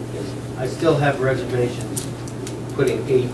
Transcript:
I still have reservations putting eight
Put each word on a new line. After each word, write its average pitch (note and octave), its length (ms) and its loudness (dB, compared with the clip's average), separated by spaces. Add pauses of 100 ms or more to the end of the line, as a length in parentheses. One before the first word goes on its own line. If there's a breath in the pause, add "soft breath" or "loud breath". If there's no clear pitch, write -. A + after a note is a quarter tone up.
(560)
I C3 100 -2
still D#3+ 300 4
have C#3 240 2
reservations B2 840 0 (680)
putting - 340 2
eight B2+ 260 4